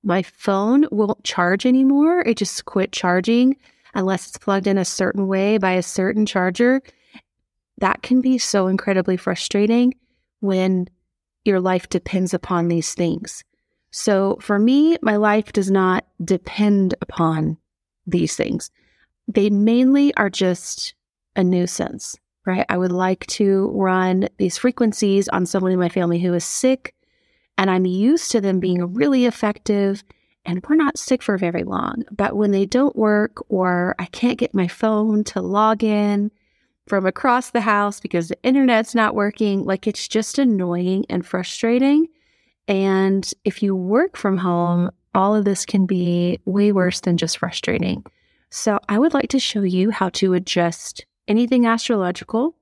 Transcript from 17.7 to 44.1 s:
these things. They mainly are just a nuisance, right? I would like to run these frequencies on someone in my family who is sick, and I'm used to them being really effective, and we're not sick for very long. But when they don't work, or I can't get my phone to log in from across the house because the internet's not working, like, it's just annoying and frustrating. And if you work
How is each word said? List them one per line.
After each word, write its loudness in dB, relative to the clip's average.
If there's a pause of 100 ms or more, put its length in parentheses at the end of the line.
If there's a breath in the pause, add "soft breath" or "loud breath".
these -2
things. -4 (540)
They 2
mainly 4
are 2
just -4 (400)
a 0
nuisance, -2 (300)
right? 4
I 2
would 2
like 0
to 2
run 2
these 0
frequencies 2
on -2
someone 0
in 2
my 2
family 0
who 0
is -2
sick, -2 (640)
and 0
I'm 2
used 0
to 2
them 0
being -2
really 2
effective, -2 (400 soft breath)
and -6
we're 4
not 0
sick -2
for -2
very -2
long. -6
But -4
when 2
they 2
don't 0
work, 0
or 0
I -8
can't -2
get -4
my 0
phone 0
to -6
log 0
in 0 (560)
from 0
across 0
the -2
house -2
because -4
the -10
internet's 2
not 0
working, -2
like, -4
it's -6
just -4
annoying 0
and -4
frustrating. 0 (600)
And 2 (140)
if -2
you 0
work 0